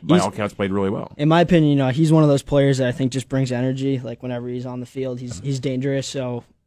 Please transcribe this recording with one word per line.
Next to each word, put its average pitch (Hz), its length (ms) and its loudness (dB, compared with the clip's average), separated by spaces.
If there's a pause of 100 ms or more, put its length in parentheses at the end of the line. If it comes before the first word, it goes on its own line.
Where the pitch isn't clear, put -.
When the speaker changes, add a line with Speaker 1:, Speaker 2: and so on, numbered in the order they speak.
Speaker 1:
by - 140 2
Speaker 2:
he's 95 60 4
Speaker 1:
all 95 60 0
accounts, 104 240 -4
played 98 180 -2
really 98 200 0
well. - 260 -8
Speaker 2:
In 147 140 2
my 165 100 6
opinion, 160 300 4
you 143 60 4
know, 135 120 2
he's 151 240 2
one 160 100 6
of 151 60 6
those 139 140 4
players 139 340 2
that 127 120 0
I 123 40 -2
think 131 180 -2
just 131 200 -6
brings 135 220 -2
energy. 131 480 -2
Like, 120 220 -12
whenever 123 260 -8
he's 123 180 -8
on 123 140 -10
the 120 60 -10
field, 131 320 -8
he's, 120 220 -10
he's 135 200 -4
dangerous. 135 460 -2
So 123 380 -8 (220)